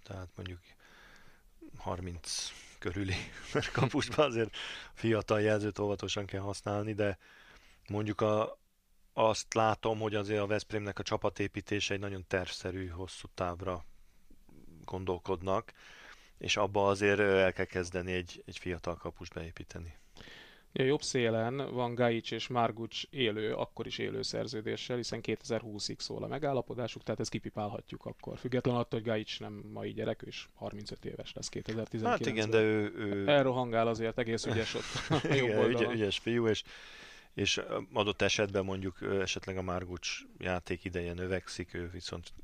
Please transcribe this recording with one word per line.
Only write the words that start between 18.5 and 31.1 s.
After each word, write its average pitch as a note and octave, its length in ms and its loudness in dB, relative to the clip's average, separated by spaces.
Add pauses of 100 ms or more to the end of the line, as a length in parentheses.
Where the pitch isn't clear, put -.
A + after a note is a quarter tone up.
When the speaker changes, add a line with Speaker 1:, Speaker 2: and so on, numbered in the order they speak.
Speaker 1:
fiatal F2 380 -4
kapust - 380 -10
beépíteni. E2 640 -10 (760)
Speaker 2:
A - 100 -2
jobb C#3 200 2
szélen A#2+ 720 0
van A#2+ 200 -2
Gajic A#2 360 2
és A2+ 160 -4
Margucs A2+ 640 0
élő, A2 440 0
akkor - 320 -4
is A2 120 -8
élő A2 240 -2
szerződéssel, A2+ 760 -4
hiszen A#2 240 -4
kétezer-húszig A2 800 -4
szól A2 220 -6
a G#2+ 40 -4
megállapodásuk, B2 760 -2
tehát A2+ 180 -2
ezt A2 100 -2
kipipálhatjuk G#2+ 720 -6
akkor. - 340 -10
Független B2 360 2
attól, A#2+ 260 0
hogy A2 80 -6
Gajic A2 300 -2
nem G#2+ 140 -8 (200)
mai G#2+ 200 -6
gyerek, A2 300 -2
ő - 40 -10
is - 280 -12
harmincöt G#2+ 500 -10
éves - 280 -8